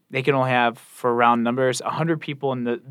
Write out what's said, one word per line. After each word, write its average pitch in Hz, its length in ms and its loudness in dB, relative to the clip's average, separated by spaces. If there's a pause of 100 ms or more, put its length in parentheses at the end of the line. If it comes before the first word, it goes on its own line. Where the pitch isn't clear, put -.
(100)
they 135 120 -4
can 139 120 2
only 131 160 0
have, 120 260 2
for - 380 -4
round 120 280 4
numbers, 127 380 0
a - 80 -8
hundred 160 320 -2
people 139 320 -6
in 123 120 -6
the, 120 260 -4